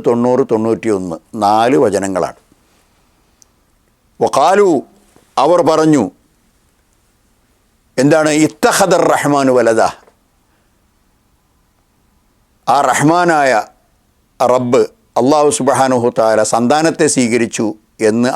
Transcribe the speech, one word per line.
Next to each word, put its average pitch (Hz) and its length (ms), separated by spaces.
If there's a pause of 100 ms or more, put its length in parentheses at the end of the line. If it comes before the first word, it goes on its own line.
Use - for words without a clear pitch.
തൊണ്ണൂറ്, 123 440
തൊണ്ണൂറ്റിയൊന്ന്, 107 640 (260)
നാല് 110 400
വചനങ്ങളാണ്. 95 560 (1800)
വഖാലു, 175 460 (760)
അവർ 175 160 (100)
പറഞ്ഞു, 156 340 (2000)
എന്താണ്? 156 280 (160)
ഇത്തഖദർ 185 640
റഹ്മാനു 139 460
വലദ, 113 240 (3000)
ആ 139 40 (120)
റഹ്മാനായ 151 640 (1040)
റബ്ബ് 123 280 (380)
അല്ലാഹു 147 400
സുബ്ഹാനഹു 127 580
തആല 110 220 (140)
സന്താനത്തെ 151 600
സ്വീകരിച്ചു 117 540 (420)
എന്ന് 120 260